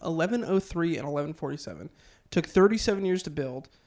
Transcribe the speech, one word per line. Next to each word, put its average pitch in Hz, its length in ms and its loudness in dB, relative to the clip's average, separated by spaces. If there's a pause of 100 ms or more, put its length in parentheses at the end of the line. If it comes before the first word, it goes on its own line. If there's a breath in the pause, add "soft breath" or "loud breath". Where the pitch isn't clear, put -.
eleven 175 400 0
oh 190 160 2
three 170 380 -2
and 131 100 -6
eleven 147 260 -2
forty-seven. 135 560 -10 (420 soft breath)
Took 175 160 0
thirty-seven 202 580 4
years 185 180 0
to - 60 -8
build. 135 400 -8 (180 soft breath)